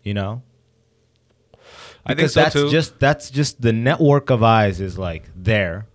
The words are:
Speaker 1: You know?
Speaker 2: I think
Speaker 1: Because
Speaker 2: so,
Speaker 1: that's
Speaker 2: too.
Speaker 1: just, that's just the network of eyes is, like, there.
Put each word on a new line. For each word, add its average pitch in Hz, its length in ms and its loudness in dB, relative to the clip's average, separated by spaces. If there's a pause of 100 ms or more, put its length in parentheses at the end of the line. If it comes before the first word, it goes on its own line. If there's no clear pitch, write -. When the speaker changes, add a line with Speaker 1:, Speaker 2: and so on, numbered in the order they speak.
Speaker 1:
You 104 100 -6
know? 101 300 -6 (1600)
Speaker 2:
I - 40 -10
think 139 80 -4
Speaker 1:
Because 156 160 0
Speaker 2:
so, 156 80 4
Speaker 1:
that's 156 120 2
Speaker 2:
too. 147 160 0
Speaker 1:
just, 156 300 -2
that's 139 320 0
just 139 300 -4
the 117 120 2
network 143 560 2
of 113 140 2
eyes 107 360 2
is, 95 180 -8
like, 85 260 -8 (120)
there. 95 600 -2